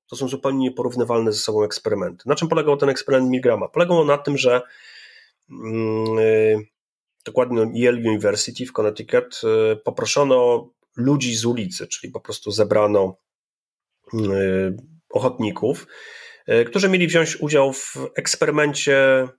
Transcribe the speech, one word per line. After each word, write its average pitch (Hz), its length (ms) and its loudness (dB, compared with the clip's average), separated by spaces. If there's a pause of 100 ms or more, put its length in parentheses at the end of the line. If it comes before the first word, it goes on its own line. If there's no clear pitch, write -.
to 123 100 -14
są 131 120 -4
zupełnie 135 300 -4
nieporównywalne 120 720 0
ze 107 60 -4
sobą 107 260 0
eksperymenty. 101 640 -4
Na 143 60 0
czym 165 140 -2
polegał 151 280 2
ten 143 120 0
eksperyment 131 420 2
Milgrama? 127 380 2
Polegał 175 320 2
on 151 60 2
na 143 120 2
tym, 143 200 -2
że, 123 240 2 (880)
mm, 110 680 -4
e, 110 600 2 (460)
dokładnie 120 360 -2
Yale 117 380 0
University 110 680 -2
w - 60 -16
Connecticut, 110 720 -4
e, 110 320 2
poproszono 123 920 0 (280)
ludzi 127 400 0
z 110 80 -4
ulicy, 110 420 -4
czyli - 260 -14
po - 80 -12
prostu - 300 -12
zebrano, 104 640 2 (1000)
mm, 107 180 -2
e, 98 40 0 (720)
ochotników, 117 760 -2 (600)
e, 117 180 4
którzy 190 240 0
mieli 185 180 2
wziąć 160 340 0
udział 147 320 2
w - 240 -12 (200)
eksperymencie 139 1120 2 (100)